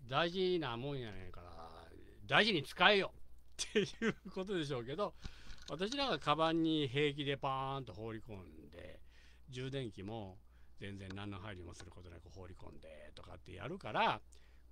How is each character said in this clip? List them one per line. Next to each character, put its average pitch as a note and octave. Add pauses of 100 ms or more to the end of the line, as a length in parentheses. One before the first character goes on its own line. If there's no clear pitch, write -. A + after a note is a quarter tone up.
大 D#3
事 F3+
な B2+
も C3+
ん C#3
や A2+
ね F#2
ん F2+
か F2+
ら、 - (380)
大 E3
事 A3+
に D3
使 F3+
え G#3
よ F3+ (400)
っ -
て A3
い F#3+ (240)
う -
こ F#3+
と G3+
で D#3+
し C#3
ょ B2
う A#2
け C3+
ど、 G3 (560)
私 G3
な C#4
ん -
か D#3+
カ D3
バ D#3+
ン E3
に D#3
平 C#3+
気 C#3+
で C#3
パ C3+
ー C3+
ン -
と -
放 A2
り A2
込 G#2+
ん D#2
で、 - (500)
充 B2+
電 C3
器 G2
も G2+ (400)
全 G2+
然 F#2+
何 G2+
の G2+
配 G2+
慮 F2
も E2
す -
る F2+
こ F2+
と F2
な E2+
く E2+
放 F2+
り F2+
込 E2+
ん D2
で D#2
と -
か F2
っ F#2
て F2+
や F#2+
る F#3
か A2
ら、 F3+ (520)